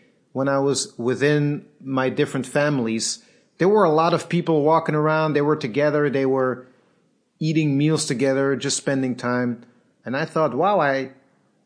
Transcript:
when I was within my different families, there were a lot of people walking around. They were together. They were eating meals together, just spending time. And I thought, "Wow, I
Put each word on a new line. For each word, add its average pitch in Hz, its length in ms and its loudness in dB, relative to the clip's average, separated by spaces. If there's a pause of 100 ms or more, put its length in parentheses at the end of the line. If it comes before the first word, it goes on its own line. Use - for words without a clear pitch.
(340)
when 139 160 -2
I 139 100 2
was 139 380 -2
within 147 680 0 (160)
my 131 280 -2
different 135 360 -2
families, 127 800 -2 (360)
there 175 100 2
were 208 140 4
a 160 80 4
lot 160 220 4
of - 160 -2
people 165 320 2
walking 156 340 2
around. 156 380 2
They 143 80 2
were 151 140 2
together. 147 540 0
They 135 160 0
were 127 420 -2 (720)
eating 156 380 0
meals 151 280 0
together, 135 500 0
just 131 220 -4
spending 131 380 -4
time. 123 480 -4 (420)
And 123 100 -6
I 156 100 -4
thought, 156 280 -2
"Wow, 180 280 2
I 135 300 -2 (540)